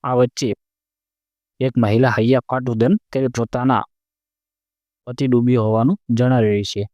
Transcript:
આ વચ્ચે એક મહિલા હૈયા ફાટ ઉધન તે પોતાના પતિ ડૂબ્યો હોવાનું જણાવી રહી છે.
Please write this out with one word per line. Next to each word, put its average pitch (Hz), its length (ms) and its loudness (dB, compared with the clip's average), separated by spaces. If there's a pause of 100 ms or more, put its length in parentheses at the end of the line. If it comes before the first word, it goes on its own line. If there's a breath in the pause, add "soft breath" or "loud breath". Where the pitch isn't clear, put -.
આ 127 120 -2
વચ્ચે 123 340 0 (1080)
એક 127 180 -2
મહિલા 113 320 2
હૈયા 120 300 2
ફાટ 127 300 -6
ઉધન 117 240 2 (140)
તે 135 200 -4
પોતાના 123 560 -2 (1200)
પતિ 123 200 -6
ડૂબ્યો 123 360 2
હોવાનું 113 340 2 (120)
જણાવી 123 420 2
રહી 104 120 0
છે. 101 200 -6 (100)